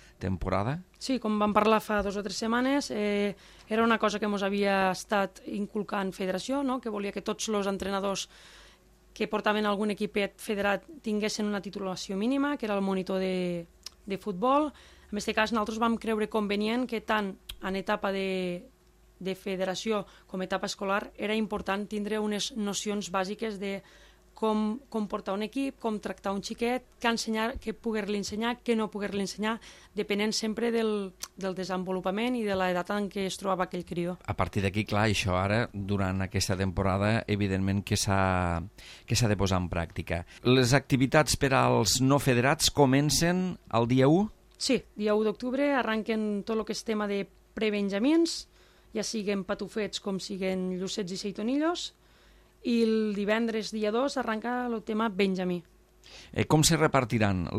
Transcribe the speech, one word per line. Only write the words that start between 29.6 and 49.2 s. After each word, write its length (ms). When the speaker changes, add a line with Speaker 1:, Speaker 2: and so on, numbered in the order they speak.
Speaker 2:
depenent 400
sempre 400
del, 380
del 160
desenvolupament 800
i 80
de 160
l'edat 380
en 120
què 200
es 100
trobava 300
aquell 180
crió. 300
Speaker 1:
A 80
partir 320
d'aquí, 240
clar, 160
això 320
ara, 320
durant 560
aquesta 320
temporada, 720
evidentment 560
que 100
s'ha, 640
que 80
s'ha 160
de 80
posar 240
en 80
pràctica. 540
Les 320
activitats 640
per 160
als 480
no 160
federats 560
comencen 800
el 160
dia 240
u? 140
Speaker 2:
Sí, 240
dia 160
u 80
d'octubre 560
arranquen 640
tot 160
lo 80
que 80
és 80
tema 240
de 160
prebenjamins, 960
ja 160
siguen 400